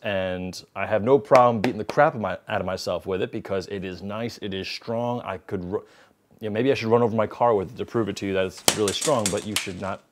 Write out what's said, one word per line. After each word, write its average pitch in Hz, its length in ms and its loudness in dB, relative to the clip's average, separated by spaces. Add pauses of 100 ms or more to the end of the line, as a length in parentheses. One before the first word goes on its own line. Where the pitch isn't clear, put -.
and 92 600 -4 (120)
I 98 100 -4
have 101 180 0
no 135 160 6
problem 120 420 6
beating 104 160 0
the 107 60 -4
crap 147 320 2
of 113 60 -6
my, 92 160 -2 (100)
out 107 140 -2
of 90 40 -4
myself 92 400 -4
with 95 160 -2
it 123 100 -2
because 98 360 -4
it 101 160 -8
is 92 180 -8
nice, 107 400 -8
it 101 120 -6
is 95 140 -6
strong. 120 580 -4
I 95 120 -6
could 92 280 -6
ru-, 95 200 -4 (540)
you 110 100 -6
know, 101 40 -4
maybe 123 180 2
I 123 40 2
should 113 140 -2
run 117 120 6
over 113 140 2
my 107 120 2
car 120 280 2
with 98 180 -2
it - 40 -14
to 104 80 -6
prove 110 240 -2
it 98 80 -6
to - 80 -6
you 98 80 0
that 95 120 2
it's - 320 2
really 101 160 2
strong, 123 380 0
but 98 140 -2
you 104 100 -6
should 92 240 -6
not 98 320 -8